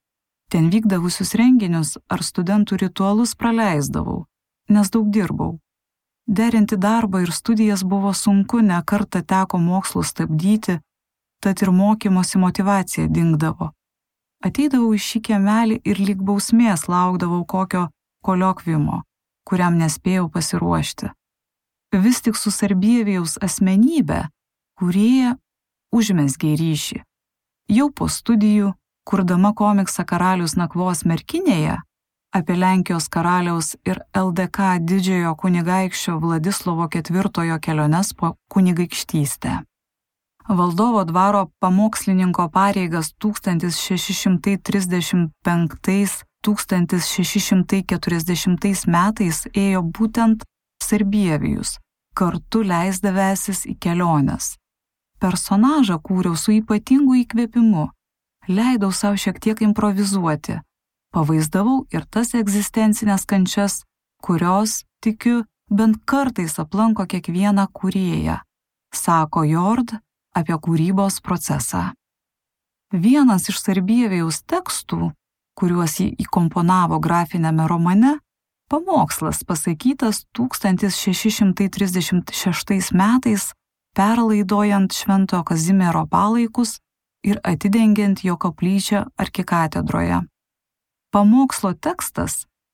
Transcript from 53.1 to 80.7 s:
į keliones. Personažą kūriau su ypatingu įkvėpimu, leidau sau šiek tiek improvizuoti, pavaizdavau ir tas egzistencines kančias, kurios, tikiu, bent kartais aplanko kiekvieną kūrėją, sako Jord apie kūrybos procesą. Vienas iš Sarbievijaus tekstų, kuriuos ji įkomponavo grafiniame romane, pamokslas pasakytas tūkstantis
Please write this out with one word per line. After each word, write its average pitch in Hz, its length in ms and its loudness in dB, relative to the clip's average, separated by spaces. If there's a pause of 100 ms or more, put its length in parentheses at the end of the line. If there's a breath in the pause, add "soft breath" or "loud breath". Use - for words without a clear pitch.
į 196 160 -8
keliones. 170 720 0 (600)
Personažą 202 880 2
kūriau 185 320 0
su 214 160 0
ypatingu 240 720 2
įkvėpimu, 226 640 2 (640)
leidau 214 400 2
sau 202 240 0
šiek 190 240 -4
tiek 220 240 0
improvizuoti, 196 960 0 (560)
pavaizdavau 165 760 0
ir - 160 -4
tas 233 300 -4
egzistencines 208 920 0
kančias, 196 600 0 (360)
kurios, 185 640 0 (160)
tikiu, 233 460 0 (260)
bent 220 340 2
kartais 254 540 -2
aplanko 202 480 0
kiekvieną 196 640 0
kūrėją, 170 720 -2 (500)
sako 160 540 0
Jord 214 480 0 (400)
apie 165 240 -2
kūrybos 185 640 0
procesą. 175 720 -4 (960)
Vienas 220 560 4
iš - 160 -6
Sarbievijaus 190 800 0
tekstų, 170 720 -4 (420)
kuriuos 175 480 -2
ji 214 80 -2 (160)
įkomponavo 170 720 0
grafiniame 160 720 0
romane, 196 460 4 (500)
pamokslas 277 800 -2
pasakytas 190 800 -2 (100)
tūkstantis 196 640 -2